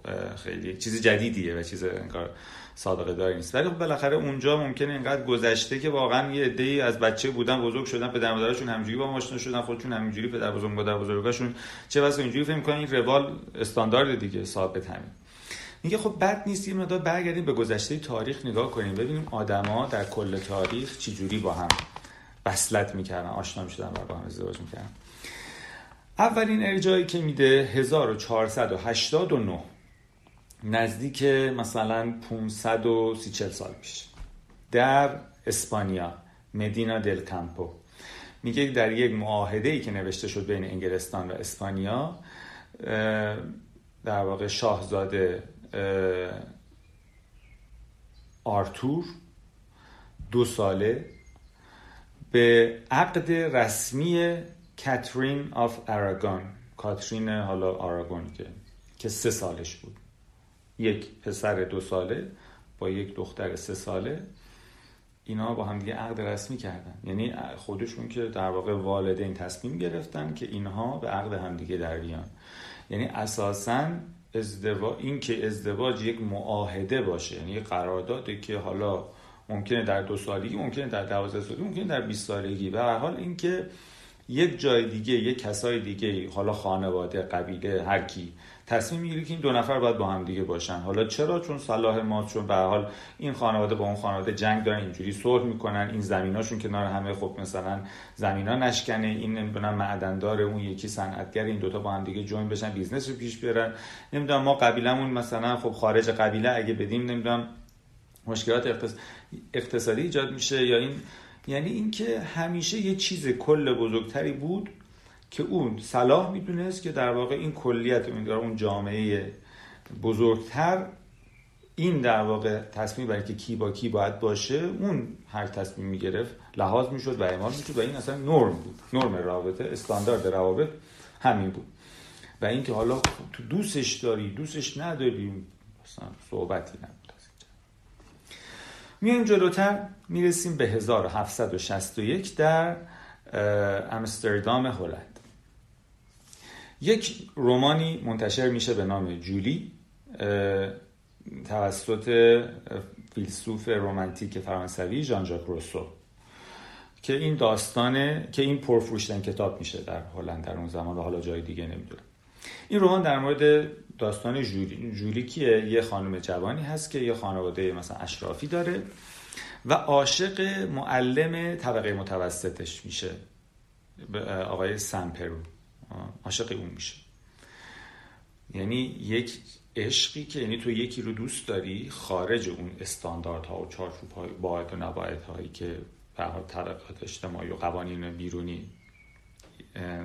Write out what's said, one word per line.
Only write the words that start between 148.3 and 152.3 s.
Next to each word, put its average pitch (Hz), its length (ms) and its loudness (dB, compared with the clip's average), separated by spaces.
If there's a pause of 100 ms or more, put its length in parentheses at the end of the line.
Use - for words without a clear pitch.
می‌شه 120 240 2
به 101 120 0
نام 95 300 0
جولی، 98 560 -2 (480)
اه، 98 500 2 (760)
توسط 117 1000 6 (720)